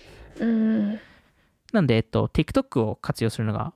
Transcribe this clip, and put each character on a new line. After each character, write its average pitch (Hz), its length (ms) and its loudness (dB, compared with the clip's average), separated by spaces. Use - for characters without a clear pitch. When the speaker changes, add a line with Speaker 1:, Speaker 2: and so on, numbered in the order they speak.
Speaker 1:
う 220 60 -2
ん。 220 540 0
Speaker 2:
な 220 80 4
ん 147 60 2
で、 120 80 4
え 113 40 4
っ 113 40 2
と、 110 260 -2
TikTok 170 520 0
を 107 140 -2
活 - 280 -6
用 113 60 2
す - 100 -8
る 113 60 -2
の 107 80 -2
が、 110 220 -6